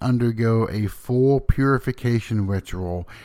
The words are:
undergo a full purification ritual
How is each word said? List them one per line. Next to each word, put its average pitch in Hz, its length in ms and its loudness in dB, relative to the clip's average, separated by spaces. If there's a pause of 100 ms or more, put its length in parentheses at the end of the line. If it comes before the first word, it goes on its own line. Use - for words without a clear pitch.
undergo 117 680 2
a 104 160 -2
full 131 520 0
purification 120 1080 0
ritual 90 600 -4 (180)